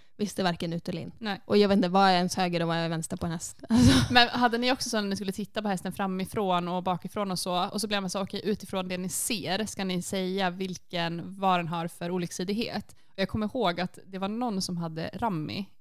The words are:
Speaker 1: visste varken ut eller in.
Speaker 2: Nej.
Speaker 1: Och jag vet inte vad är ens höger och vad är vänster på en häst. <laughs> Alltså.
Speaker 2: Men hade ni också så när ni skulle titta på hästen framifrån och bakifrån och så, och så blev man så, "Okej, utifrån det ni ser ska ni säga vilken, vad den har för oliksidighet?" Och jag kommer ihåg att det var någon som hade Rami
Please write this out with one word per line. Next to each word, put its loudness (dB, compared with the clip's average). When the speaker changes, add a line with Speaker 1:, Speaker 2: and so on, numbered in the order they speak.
Speaker 1:
visste -2
varken 0
ut -6
eller -4
in. -10
Speaker 2:
Nej. -6
Speaker 1:
Och 4
jag 8
vet 6
inte 6
vad 6
är 8
ens 2
höger 0
och 0
vad 2
är 0
vänster -4
på -6
en -4
häst. -10
<laughs> -6
Alltså. 6
Speaker 2:
Men 10
hade 4
ni 4
också -2
så 0
när -2
ni -2
skulle -4
titta -6
på -4
hästen -2
framifrån -2
och -2
bakifrån -2
och -4
så, -2
och -4
så -4
blev 0
man -4
så, -4
"Okej, -6
utifrån -4
det -4
ni -6
ser -4
ska -6
ni -2
säga -2
vilken, -6
vad 4
den -4
har -4
för -8
oliksidighet?" -4
Och -10
jag -2
kommer -2
ihåg 0
att -6
det -12
var -4
någon -2
som -4
hade -6
Rami -4